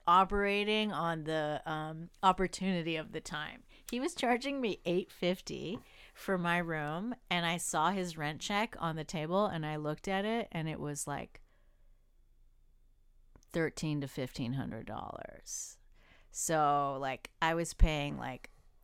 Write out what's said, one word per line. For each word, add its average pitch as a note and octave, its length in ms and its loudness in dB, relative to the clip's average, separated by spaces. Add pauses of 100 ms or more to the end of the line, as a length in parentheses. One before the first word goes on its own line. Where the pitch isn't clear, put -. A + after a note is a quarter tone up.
operating G3+ 840 6
on D#3+ 340 -2
the, D3+ 400 0
um, D#3+ 440 -6 (140)
opportunity F#3 720 2
of D#3 160 -6
the D3 100 -8
time. - 420 -6 (280)
He A#3+ 80 -2
was D#4+ 160 -2
charging C4 460 2
me A3 240 0
eight F3 260 0
fifty F3 680 -4 (340)
for - 240 -2
my F3 200 2
room, E3 580 -2 (140)
and F3 160 2
I E3+ 120 2
saw E3 340 2
his F3+ 260 -2
rent D3+ 240 -4
check G#3 360 0
on D#3+ 200 -2
the D#3 80 -6
table, E3+ 420 0
and D#3+ 180 -2
I D3+ 120 -2
looked D3+ 300 -4
at G3 180 0
it, A3+ 260 0
and D#3+ 180 -2
it D#3 100 -4
was, D3 280 -6
like, - 340 -8 (2000)
thirteen D#3 500 0
to C#3+ 60 -4
fifteen C3 460 -4
hundred A2+ 320 -6
dollars. - 920 -10 (540)
So, C#3+ 720 2
like, C3 300 -4 (100)
I E3 140 4
was E3 180 -2
paying, D3 440 4
like, B2+ 320 -10 (340)